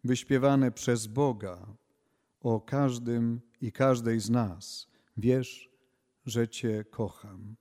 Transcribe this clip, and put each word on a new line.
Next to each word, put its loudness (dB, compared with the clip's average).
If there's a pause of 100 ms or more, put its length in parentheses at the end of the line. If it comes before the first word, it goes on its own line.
wyśpiewane 4
przez -2
Boga -4 (720)
o 2
każdym 0 (200)
i -6
każdej 2
z -6
nas. -2 (280)
„Wiesz, 0 (560)
że 0
Cię -4
kocham”. -10